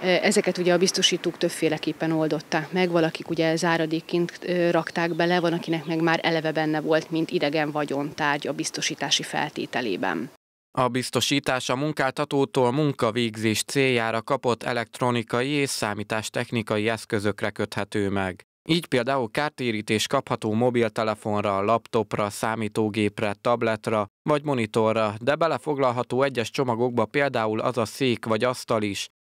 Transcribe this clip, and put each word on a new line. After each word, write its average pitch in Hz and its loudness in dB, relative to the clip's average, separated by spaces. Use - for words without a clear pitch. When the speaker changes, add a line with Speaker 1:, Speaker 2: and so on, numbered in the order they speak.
Speaker 1:
Ö, 180 0
ezeket 185 2
ugye 180 4
a 175 6
biztosítók 180 0
többféleképpen 160 0
oldották 156 0
meg, 180 2
valakik 165 0
ugye 160 2
záradékként, 165 0
ö, 175 0
rakták 170 0
bele, 175 2
van, 165 2
akinek 160 -4
meg 160 -2
már 165 2
eleve 160 0
benne 156 0
volt, 156 0
mint 160 -2
idegen 151 0
vagyontárgy 147 -2
a 143 -4
biztosítási 151 -4
feltételében. 120 -4
Speaker 2:
A 131 2
biztosítás 127 0
a 127 2
munkáltatótól 139 0
munkavégzés 117 0
céljára 117 2
kapott 123 0
elektronikai 120 -2
és 143 0
számítástechnikai 110 -2
eszközökre 107 -2
köthető 101 -2
meg. 95 -4
Így 165 2
például 123 0
kártérítés 117 -2
kapható 127 0
mobiltelefonra, 110 0
laptopra, 110 0
számítógépre, 107 -2
tabletra 113 0
vagy 147 2
monitorra, 110 2
de 135 2
belefoglalható 135 0
egyes 127 -2
csomagokba 120 0
például 120 0
az 123 0
a 113 2
szék 120 -2
vagy 110 2
asztal 123 0
is, 101 -4